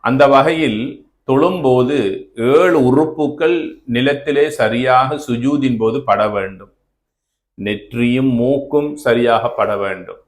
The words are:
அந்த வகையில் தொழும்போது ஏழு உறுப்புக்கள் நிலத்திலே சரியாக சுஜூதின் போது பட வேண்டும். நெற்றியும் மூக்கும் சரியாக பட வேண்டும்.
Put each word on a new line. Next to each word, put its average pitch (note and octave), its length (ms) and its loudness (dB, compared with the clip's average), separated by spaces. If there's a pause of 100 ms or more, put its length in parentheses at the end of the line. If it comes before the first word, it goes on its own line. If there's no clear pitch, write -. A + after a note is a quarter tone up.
அந்த C3 180 4
வகையில் C#3 800 0 (180)
தொழும்போது C#3 680 2 (380)
ஏழு D3 500 4
உறுப்புக்கள் D#3 1000 0
நிலத்திலே C#3+ 640 0
சரியாக C3 680 0 (100)
சுஜூதின் B2+ 500 0
போது A2+ 260 0
பட G#2 260 0
வேண்டும். F#2+ 420 -8 (960)
நெற்றியும் A#2+ 760 -2
மூக்கும் C#3+ 560 -2
சரியாக A#2+ 640 0
பட G#2 180 -2
வேண்டும். F#2+ 500 -8